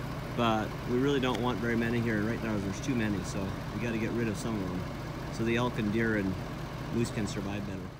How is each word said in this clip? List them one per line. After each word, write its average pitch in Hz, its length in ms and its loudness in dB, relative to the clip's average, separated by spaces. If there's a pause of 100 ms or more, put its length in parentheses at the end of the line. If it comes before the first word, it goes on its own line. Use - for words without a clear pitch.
(380)
but 110 300 4 (240)
we 123 60 4
really 139 220 4
don't 123 220 2
want 123 180 0
very 117 160 2
many 117 240 2
here. 113 180 2
And 104 100 2
right 113 160 -2
now 110 140 0
there's 98 240 -2
too 135 140 0
many, 107 300 2
so - 140 -4 (360)
we - 80 -2
gotta 117 140 0
get 110 140 0
rid 113 160 2
of 104 100 0
some 117 180 -2
of 95 140 -2
them 90 100 -2 (540)
so 113 100 -2
the 117 140 4
elk 120 220 2
and 107 120 2
deer 110 260 4
and 95 160 2 (600)
moose 117 180 2
can 104 160 0
survive 101 400 -4
better. 98 120 -6 (200)